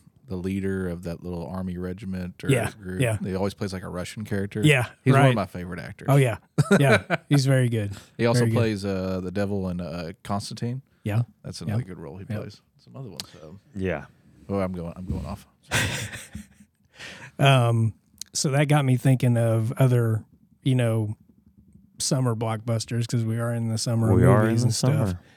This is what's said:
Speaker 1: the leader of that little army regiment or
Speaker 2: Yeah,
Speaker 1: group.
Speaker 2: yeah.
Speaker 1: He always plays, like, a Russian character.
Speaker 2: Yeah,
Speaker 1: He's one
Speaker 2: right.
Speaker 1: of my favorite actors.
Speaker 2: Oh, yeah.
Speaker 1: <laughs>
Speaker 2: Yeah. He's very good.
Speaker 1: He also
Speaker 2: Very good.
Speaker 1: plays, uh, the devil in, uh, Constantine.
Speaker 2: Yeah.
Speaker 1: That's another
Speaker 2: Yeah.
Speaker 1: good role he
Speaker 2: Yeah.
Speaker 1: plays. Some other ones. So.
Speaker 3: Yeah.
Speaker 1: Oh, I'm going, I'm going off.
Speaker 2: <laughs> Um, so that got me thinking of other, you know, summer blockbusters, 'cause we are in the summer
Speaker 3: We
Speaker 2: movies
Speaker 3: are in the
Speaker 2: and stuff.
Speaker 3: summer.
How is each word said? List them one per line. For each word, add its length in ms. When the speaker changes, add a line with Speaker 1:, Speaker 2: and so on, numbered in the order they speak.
Speaker 1:
the 80
leader 540
of 160
that 180
little 240
army 320
regiment 640
or 80
Speaker 2:
Yeah, 220
Speaker 1:
group. 280
Speaker 2:
yeah. 220
Speaker 1:
He 140
always 180
plays, 180
like, 120
a 40
Russian 360
character. 400
Speaker 2:
Yeah, 220
Speaker 1:
He's 80
one 100
Speaker 2:
right. 60
Speaker 1:
of 80
my 100
favorite 320
actors. 320
Speaker 2:
Oh, 60
yeah. 220
Speaker 1:
<laughs> 240
Speaker 2:
Yeah. 380
He's 180
very 220
good. 240
Speaker 1:
He 80
also 140
Speaker 2:
Very 100
good. 60
Speaker 1:
plays, 280
uh, 380
the 80
devil 380
in, 120
uh, 300
Constantine. 580
Speaker 2:
Yeah. 180
Speaker 1:
That's 160
another 220
Speaker 2:
Yeah. 40
Speaker 1:
good 120
role 180
he 120
Speaker 2:
Yeah. 100
Speaker 1:
plays. 220
Some 180
other 140
ones. 120
So. 280
Speaker 3:
Yeah. 300
Speaker 1:
Oh, 100
I'm 140
going, 240
I'm 100
going 180
off. 220
Speaker 2:
<laughs> 560
Um, 560
so 180
that 180
got 160
me 120
thinking 400
of 360
other, 520
you 120
know, 420
summer 360
blockbusters, 720
'cause 180
we 140
are 140
in 160
the 100
summer 300
Speaker 3:
We 140
Speaker 2:
movies 60
Speaker 3:
are 200
in 80
the 80
Speaker 2:
and 100
stuff. 340
Speaker 3:
summer. 120